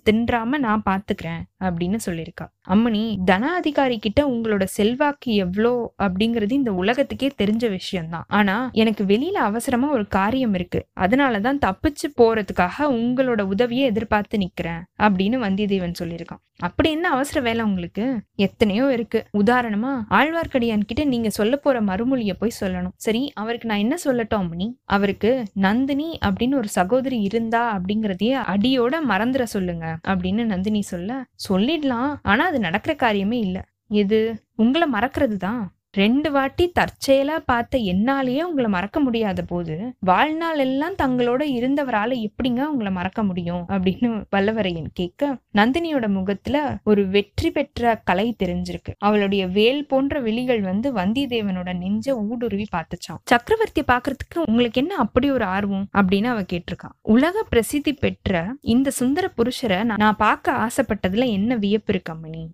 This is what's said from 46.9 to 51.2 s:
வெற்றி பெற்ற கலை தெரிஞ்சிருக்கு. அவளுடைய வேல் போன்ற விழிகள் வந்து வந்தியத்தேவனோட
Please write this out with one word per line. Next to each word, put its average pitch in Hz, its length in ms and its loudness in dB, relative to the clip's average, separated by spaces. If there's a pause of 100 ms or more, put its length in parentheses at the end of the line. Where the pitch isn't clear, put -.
வெற்றி 202 420 0
பெற்ற 240 420 0 (120)
கலை 190 220 2 (120)
தெரிஞ்சிருக்கு. 175 600 -4
அவளுடைய 202 480 2
வேல் 220 400 2
போன்ற 277 340 0
விழிகள் 233 420 0
வந்து 202 300 -2
வந்தியத்தேவனோட 208 840 -2